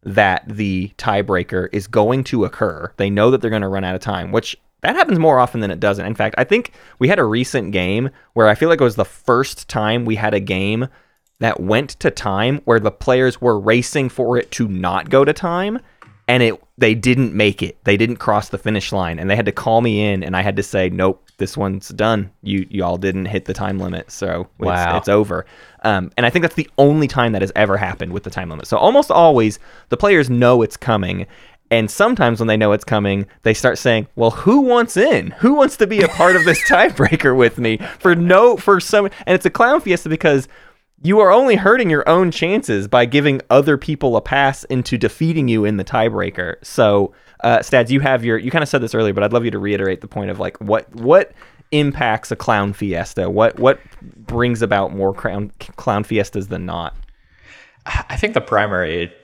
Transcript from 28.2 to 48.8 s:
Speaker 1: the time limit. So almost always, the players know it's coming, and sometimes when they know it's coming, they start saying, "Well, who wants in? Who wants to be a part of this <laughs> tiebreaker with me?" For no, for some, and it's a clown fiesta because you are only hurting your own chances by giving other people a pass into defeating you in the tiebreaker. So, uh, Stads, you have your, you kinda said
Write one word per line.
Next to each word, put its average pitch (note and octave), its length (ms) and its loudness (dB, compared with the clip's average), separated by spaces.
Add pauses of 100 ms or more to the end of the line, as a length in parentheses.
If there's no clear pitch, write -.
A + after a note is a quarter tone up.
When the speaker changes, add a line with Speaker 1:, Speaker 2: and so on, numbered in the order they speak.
Speaker 1:
the F#2+ 60 -10
time F2+ 200 -10
limit. D#2 180 -14
So - 100 -2
almost C4+ 320 4
always, C3 480 4 (320)
the A#2+ 80 -2
players E3+ 320 2
know A#2+ 340 4
it's - 120 -4
coming, F#2 520 -4 (440)
and A2+ 200 2
sometimes F#3+ 480 0
when A2+ 80 -2
they G#2+ 100 2
know G#2+ 160 2
it's G#2 100 -2
coming, G2+ 420 -2 (180)
they A2 100 2
start B2 240 0
saying, A2+ 380 0
"Well, A2+ 160 2
who C4 300 2
wants A#3+ 360 0
in? A3 400 2
Who B3+ 160 4
wants C#4+ 240 2
to G#3+ 100 2
be G3+ 140 0
a E3+ 80 4
part F3+ 260 4
of E3+ 100 2
this E3+ 180 4
<laughs> - 60 0
tiebreaker D#3+ 680 2
with - 220 4
me?" A2 180 -2 (220)
For F3 160 4
no, F#3+ 420 4
for G3 240 2
some, G#3 240 0
and - 300 -2
it's F#3 100 -2
a F3+ 60 4
clown C4 300 2
fiesta E3+ 280 -2
because D3 400 0 (540)
you G3 160 4
are G3 120 6
only A#3+ 240 6
hurting G3+ 360 2
your D3 180 0
own F3 220 4
chances A#2+ 560 -2
by B2 180 4
giving C#3 340 0 (120)
other C#3 260 4
people C#3 400 -2
a - 40 0
pass C#3 420 -2
into B2+ 340 -4
defeating D#3 500 -2
you A2 160 0
in G#2 140 0
the G2 80 -4
tiebreaker. F#2 720 -4 (100)
So, G#2 480 2 (300)
uh, A#2 180 2
Stads, B2 300 0
you C3+ 80 2
have C3 260 0
your, A2+ 140 0
you A#2+ 100 -6
kinda D#3 160 -2
said C3 160 -2